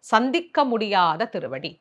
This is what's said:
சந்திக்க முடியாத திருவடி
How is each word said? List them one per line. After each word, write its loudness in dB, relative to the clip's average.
சந்திக்க 0
முடியாத 0
திருவடி -8